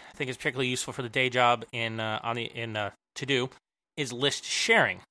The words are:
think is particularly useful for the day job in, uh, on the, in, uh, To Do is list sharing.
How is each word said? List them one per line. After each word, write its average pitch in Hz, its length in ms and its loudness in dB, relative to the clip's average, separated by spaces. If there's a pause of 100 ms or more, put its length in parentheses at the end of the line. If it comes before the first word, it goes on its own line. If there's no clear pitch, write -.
(160)
think 135 140 -4
is 127 80 -6
particularly 131 300 -2
useful 123 260 -4
for 139 80 -6
the 120 80 -6
day 127 200 2
job 120 420 4
in, 113 280 -4
uh, 110 240 -2
on 120 120 -2
the, 117 100 -4
in, 113 300 -8
uh, 104 160 -2 (240)
To 135 100 -8
Do 131 240 2 (460)
is 135 160 -6
list 135 320 0
sharing. 131 560 4 (120)